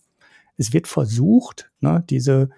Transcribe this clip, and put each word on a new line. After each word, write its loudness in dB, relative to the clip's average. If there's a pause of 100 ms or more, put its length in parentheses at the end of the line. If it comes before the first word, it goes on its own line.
(560)
Es -4
wird 0
versucht, 0
ne, 0
diese, 0